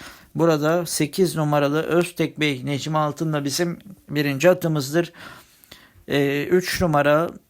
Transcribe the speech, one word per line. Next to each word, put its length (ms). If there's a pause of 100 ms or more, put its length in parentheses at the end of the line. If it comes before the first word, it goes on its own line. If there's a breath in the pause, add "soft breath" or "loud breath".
(360 loud breath)
Burada 500
sekiz 500
numaralı 460
Öztek 580
Bey 260
Necmi 320
Altın 360
da 100
bizim 360 (300)
birinci 400
atımızdır. 640 (920 loud breath)
Ee, 360
üç 380
numara 480 (200)